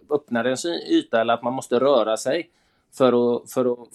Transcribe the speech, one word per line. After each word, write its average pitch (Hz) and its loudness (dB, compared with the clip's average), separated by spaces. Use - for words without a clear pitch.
öppna 120 -2
en 131 -2
sy-, 165 -6
yta, 160 0
eller 113 2
att 117 -4
man 123 -4
måste 127 -2
röra 113 2
sig 156 -6
för 120 4
att, - -10
för 123 0
att, 120 -8